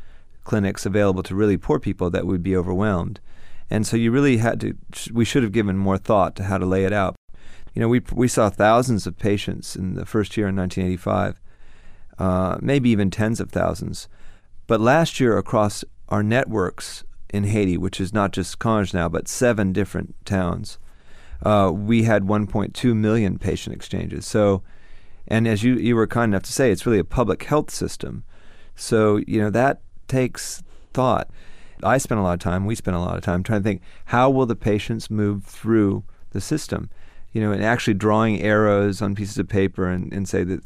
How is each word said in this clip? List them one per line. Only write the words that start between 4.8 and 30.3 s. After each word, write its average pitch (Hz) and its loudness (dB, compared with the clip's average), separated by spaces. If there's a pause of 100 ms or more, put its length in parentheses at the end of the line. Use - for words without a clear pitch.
we 117 2
should 131 2
have 101 0
given 101 2
more 98 2
thought 95 2
to 95 -6
how 95 0
to 92 -2
lay 95 2
it 95 0
out. 98 0 (600)
You - -2
know, 113 2
we, 120 4 (100)
we 127 2
saw 113 2
thousands 110 4
of 85 -6
patients 98 -2
in 95 -4
the 92 -6
first 101 -2
year 104 2
in 95 -2
nineteen 92 -2
eighty-five, 95 -2 (800)
uh, 92 0
maybe 135 2
even 101 4
tens 107 0
of - -8
thousands. - -4 (560)
But 113 2
last 143 4
year 117 4
across 104 0 (280)
our 104 2
networks 107 -2 (300)
in 101 0
Haiti, 101 2
which 92 -4
is 95 -4
not 101 2
just - -4
Conge 107 0
now, 85 0
but 82 -4
seven 107 2
different 92 -4 (120)
towns, 87 -2 (640)
uh, 98 4
we 107 2
had 104 4
one 104 2
point 98 -2
two 120 2
million 107 2
patient - -4
exchanges. 82 -8
So, 101 4 (640)
and 113 2
as 104 2
you, 127 4
you 117 2
were 110 4
kind 113 2
enough 92 0
to - -10
say, 135 4
it's 90 0
really 110 4
a 82 2
public 110 0
health 147 0
system. - -6 (540)
So, 107 2
you 107 0
know, 104 2
that 120 2 (280)
takes - -2 (300)